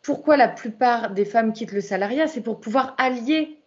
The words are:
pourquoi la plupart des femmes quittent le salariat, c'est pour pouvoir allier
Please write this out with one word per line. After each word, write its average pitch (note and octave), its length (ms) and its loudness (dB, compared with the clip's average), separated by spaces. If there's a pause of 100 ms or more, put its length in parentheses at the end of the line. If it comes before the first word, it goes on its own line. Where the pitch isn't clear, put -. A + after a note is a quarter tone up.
pourquoi D4 300 2
la A#3+ 120 6
plupart A#3 640 -2
des G3 140 0
femmes A3 280 2
quittent G#3+ 200 -8
le G3+ 80 -2
salariat, G3+ 480 -2
c'est D4 120 -6
pour A3 200 -6
pouvoir B3+ 360 -2
allier C4 720 -2